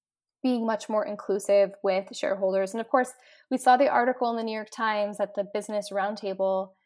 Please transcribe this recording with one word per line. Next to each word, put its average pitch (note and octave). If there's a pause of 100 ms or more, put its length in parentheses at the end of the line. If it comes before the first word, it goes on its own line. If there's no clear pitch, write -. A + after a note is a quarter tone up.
(440)
being B3
much A3
more G#3+
inclusive G3+
with G3
shareholders. F#3+
And A3+
of -
course, B3+ (360)
we C4
saw B3+
the C4+
article A#3+
in A#3
the A3+
New A3
York G#3+
Times G#3
that G3+
the G3+
Business G#3
Roundtable F#3+ (140)